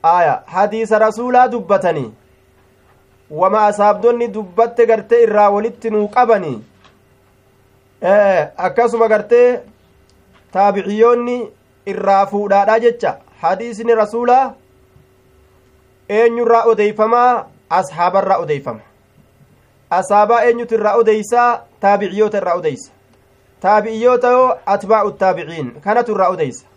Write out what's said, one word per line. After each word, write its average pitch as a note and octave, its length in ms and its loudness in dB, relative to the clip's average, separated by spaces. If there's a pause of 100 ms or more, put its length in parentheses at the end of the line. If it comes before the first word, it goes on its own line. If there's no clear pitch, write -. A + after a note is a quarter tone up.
Aaya, E3 420 0
hadiisa G#3 520 -2
Rasuulaa A#3+ 500 0
dubbatanii, F3+ 640 -4 (1160)
wama F#3+ 360 2
asaabdonni G#3 640 0
dubbatte A3 580 -2
gartee A3+ 360 2
irraa G#3 280 2
walitti G#3+ 400 -6
nuu G#3 180 -2
qabanii, G3 540 0 (1400)
ee, G3 540 2
akkasuma A3+ 520 0
gartee A#3+ 520 2 (920)
taabiciyyoonni G#3+ 840 0 (500)
irraa G3 400 0
fuudhaadhaa G3+ 540 0
jecha. A3+ 360 -2 (260)
Hadiisni A3+ 520 -2
Rasuulaa A#3+ 600 0 (1500)
eenyurraa A#3 560 2
odeeyfamaa? A3 800 0 (260)
Ashaabarraa F#3 680 -2
odeeyfama. C#3 420 -8 (1120)
Asaabaa G#3 520 2
eenyutu A#3 320 0
irraa G#3 220 0
odeeysaa? A#3 640 0 (200)
Taabiciyyoota G3+ 580 0
irraa F#3 160 -2
odeeysa. E3 380 -6 (680)
Taabiciyyoota A3 680 0
yoo B3+ 200 2 (160)
atbaa'u G3+ 460 0
taabiciin, D#3+ 580 -4 (100)
kanatu A3+ 320 -2
irraa F#3+ 160 0
odeeysa. D#3+ 380 -4 (100)